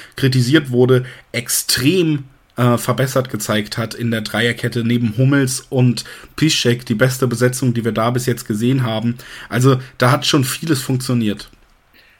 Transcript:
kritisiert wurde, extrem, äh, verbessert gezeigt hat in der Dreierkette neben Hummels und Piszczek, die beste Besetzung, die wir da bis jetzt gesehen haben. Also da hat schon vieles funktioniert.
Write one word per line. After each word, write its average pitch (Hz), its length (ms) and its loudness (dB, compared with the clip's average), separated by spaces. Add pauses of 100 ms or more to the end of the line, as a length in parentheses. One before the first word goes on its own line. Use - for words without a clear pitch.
(180)
kritisiert 131 520 2
wurde, 123 340 4 (280)
extrem, 147 920 0 (320)
äh, 120 200 4
verbessert 127 540 -2
gezeigt 107 480 -4
hat 113 160 -6
in 120 160 -2
der 110 100 -2
Dreierkette 117 640 -2
neben 117 340 0
Hummels 135 540 2
und 127 340 2 (300)
Piszczek, 123 500 0
die 120 80 -2
beste 127 320 2
Besetzung, 123 480 0
die 117 100 -2
wir 110 80 -2
da 113 200 0
bis 123 160 -2
jetzt 120 200 -4
gesehen 123 360 0
haben. 117 340 -2 (320)
Also 127 300 2 (180)
da 123 140 4
hat 120 160 0
schon 143 160 2
vieles 151 360 -2
funktioniert. 123 680 -2 (720)